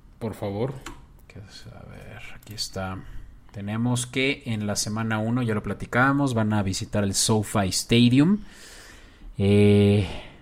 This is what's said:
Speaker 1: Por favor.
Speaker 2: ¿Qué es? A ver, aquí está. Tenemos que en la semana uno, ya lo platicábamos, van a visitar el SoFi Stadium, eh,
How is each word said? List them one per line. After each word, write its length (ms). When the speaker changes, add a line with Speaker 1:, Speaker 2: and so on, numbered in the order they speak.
Speaker 1:
Por 160
favor. 400
Speaker 2:
¿Qué 120
es? 260
A 240
ver, 300
aquí 200
está. 440
Tenemos 540
que 400
en 200
la 100
semana 420
uno, 240
ya 120
lo 80
platicábamos, 720
van 200
a 80
visitar 420
el 100
SoFi 540
Stadium, 680
eh, 680